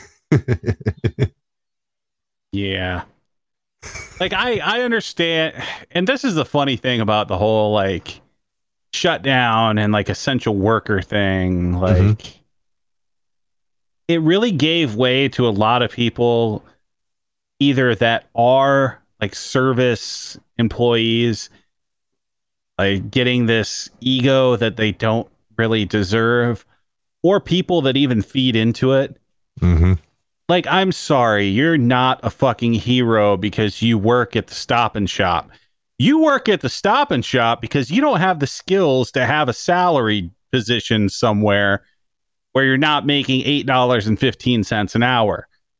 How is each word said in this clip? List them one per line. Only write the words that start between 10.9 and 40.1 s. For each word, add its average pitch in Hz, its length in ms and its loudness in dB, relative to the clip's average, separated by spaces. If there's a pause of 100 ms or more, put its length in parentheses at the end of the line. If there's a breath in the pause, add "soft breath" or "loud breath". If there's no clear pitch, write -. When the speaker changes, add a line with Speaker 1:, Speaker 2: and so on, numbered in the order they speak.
Speaker 2:
thing. 92 720 -2
Like, 92 260 2
Speaker 1:
Mm-hmm. 104 400 0 (1700)
Speaker 2:
it 170 140 0
really 196 300 2
gave 156 440 0
way 127 340 2
to 123 180 0
a - 20 2
lot 110 320 2
of 117 100 -2
people 117 720 0 (960 soft breath)
either 131 360 2
that 117 300 0 (100)
are, 135 640 2 (180)
like, 101 160 -6
service 127 1000 -2 (200)
employees, 117 920 0 (1300 soft breath)
like, 98 320 -2
getting 123 380 0
this 113 420 -2 (100)
ego 131 580 2
that 110 200 -2
they 107 140 0
don't 113 360 -2 (300)
really 113 280 0
deserve, 113 800 0 (580)
or 190 160 4
people 175 420 0
that 131 160 0
even 127 240 2
feed 127 340 0
into 117 380 2
it. 135 240 0 (420)
Speaker 1:
Mm-hmm. 87 340 4 (560)
Speaker 2:
Like, 175 180 2
I'm 185 240 2
sorry, 113 560 2
you're 147 300 2
not 127 440 2
a 113 80 -4
fucking 120 440 0
hero 113 640 2
because 104 440 -2
you 117 160 2
work 113 380 0
at 107 120 -2
the - 80 -20
Stop 117 420 -2
and 101 120 -2
Shop. 87 400 -2 (500 soft breath)
You 269 200 4
work 277 300 2
at 190 100 2
the - 100 -6
Stop 254 420 0
and 131 120 -2
Shop 117 380 0
because 120 280 -4
you 196 120 0
don't 269 180 0
have 180 200 0
the 139 80 -2
skills 156 640 0
to 127 120 0
have 147 220 0
a 123 60 -4
salary 123 760 0 (220)